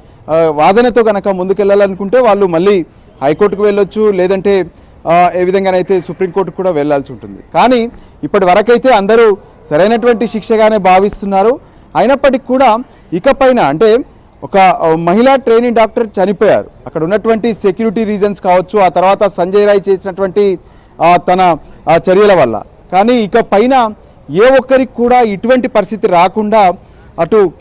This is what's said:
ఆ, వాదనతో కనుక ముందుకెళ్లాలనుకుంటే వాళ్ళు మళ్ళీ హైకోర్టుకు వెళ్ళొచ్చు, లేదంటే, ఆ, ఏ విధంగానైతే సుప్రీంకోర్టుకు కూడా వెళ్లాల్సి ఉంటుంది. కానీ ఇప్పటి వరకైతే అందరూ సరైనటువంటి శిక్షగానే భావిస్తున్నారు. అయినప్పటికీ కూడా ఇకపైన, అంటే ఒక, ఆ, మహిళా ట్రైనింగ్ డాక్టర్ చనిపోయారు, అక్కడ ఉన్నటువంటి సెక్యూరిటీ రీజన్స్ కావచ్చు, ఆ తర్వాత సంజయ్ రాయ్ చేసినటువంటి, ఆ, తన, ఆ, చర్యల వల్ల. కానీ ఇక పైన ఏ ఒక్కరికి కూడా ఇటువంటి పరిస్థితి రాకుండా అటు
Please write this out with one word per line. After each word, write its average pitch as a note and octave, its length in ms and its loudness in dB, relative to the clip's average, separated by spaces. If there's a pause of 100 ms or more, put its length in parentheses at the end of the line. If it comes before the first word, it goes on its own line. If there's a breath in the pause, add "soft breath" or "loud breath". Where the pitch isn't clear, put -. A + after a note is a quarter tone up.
(300 soft breath)
ఆ, D3+ 40 0
వాదనతో F3 680 2
కనుక G#3 260 0
ముందుకెళ్లాలనుకుంటే G3 920 0
వాళ్ళు G3+ 260 2
మళ్ళీ F3+ 400 0 (360 soft breath)
హైకోర్టుకు F#3+ 400 -2
వెళ్ళొచ్చు, G#3 480 0
లేదంటే, F#3+ 560 -2 (400 soft breath)
ఆ, F3 280 2
ఏ F3+ 100 -2
విధంగానైతే F#3 560 -2
సుప్రీంకోర్టుకు F3 560 -6
కూడా F#3 140 -4
వెళ్లాల్సి C#3+ 420 -4
ఉంటుంది. G2+ 260 -18 (160)
కానీ A#3 360 0 (340 loud breath)
ఇప్పటి F#3+ 200 -2
వరకైతే A3 440 2
అందరూ G#3+ 480 2 (340 loud breath)
సరైనటువంటి A3 560 0
శిక్షగానే A3 500 -2
భావిస్తున్నారు. G3 840 0 (360 soft breath)
అయినప్పటికీ C4 500 0
కూడా B3 320 2 (340 soft breath)
ఇకపైన, B3+ 480 0
అంటే F3 380 0 (460)
ఒక, E3 120 -6
ఆ, F3+ 380 2
మహిళా G3+ 420 2
ట్రైనింగ్ A#3+ 400 0
డాక్టర్ A3+ 300 0
చనిపోయారు, F#3 640 -2 (160)
అక్కడ D#3 180 -6
ఉన్నటువంటి G#3+ 500 -2
సెక్యూరిటీ A3 500 -4
రీజన్స్ G3+ 360 -4
కావచ్చు, F#3 380 -2
ఆ F#3+ 100 2
తర్వాత F#3 360 0
సంజయ్ F#3+ 420 0
రాయ్ G3+ 220 2
చేసినటువంటి, F#3+ 680 -2 (440 soft breath)
ఆ, F3 140 4
తన, F#3 240 -2 (480 loud breath)
ఆ, D#3+ 80 2
చర్యల F#3+ 380 2
వల్ల. A#2 280 0 (300)
కానీ G#3 220 2
ఇక A3+ 240 -2
పైన A3+ 560 0 (360 soft breath)
ఏ D#3+ 100 -2
ఒక్కరికి C4 540 2
కూడా A#3+ 260 2
ఇటువంటి A3+ 480 0
పరిస్థితి G#3+ 380 -4
రాకుండా F#3+ 640 2 (460 soft breath)
అటు F3 420 0